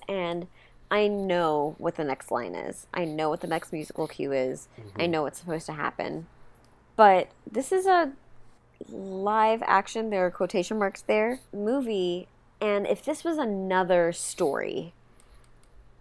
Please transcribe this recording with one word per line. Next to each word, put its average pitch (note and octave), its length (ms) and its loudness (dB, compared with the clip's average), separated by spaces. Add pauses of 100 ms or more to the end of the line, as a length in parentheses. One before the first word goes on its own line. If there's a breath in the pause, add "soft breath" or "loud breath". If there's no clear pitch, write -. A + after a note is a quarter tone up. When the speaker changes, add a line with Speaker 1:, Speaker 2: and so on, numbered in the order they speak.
Speaker 1:
and F3 380 -4 (440 soft breath)
I G#3 160 4
know F3 720 2
what E3+ 160 -4
the D#3 100 -4
next C#3 260 -6
line A2+ 240 -4
is. - 380 -10
I F3 140 -2
know D#3 240 -2
what D3+ 100 -4
the - 60 -8
next D#3+ 260 -4
musical D#3 360 -6
cue C#3 240 -4
is. C3 440 -2
I G#2+ 260 -8
Speaker 2:
Mm-hmm. E3+ 100 0
Speaker 1:
know D#3 100 0
what's C#3 160 -4
supposed E3 280 -6
to D#3 60 -8
happen. D#3 540 -6 (680)
But G3 320 8 (220)
this C4+ 220 -4
is F#4 140 2
a E4+ 260 4 (760)
live G#3+ 760 0
action, A3 460 0
there F#3+ 160 2
are F3 40 2
quotation F#3 480 -2
marks G3 240 0
there, A3 380 2 (120)
movie. G3+ 760 -2 (320)
And G3+ 260 0
if - 180 0
this D4+ 200 -4
was E4+ 140 0
another F#3 760 2
story, - 800 -2 (1080 soft breath)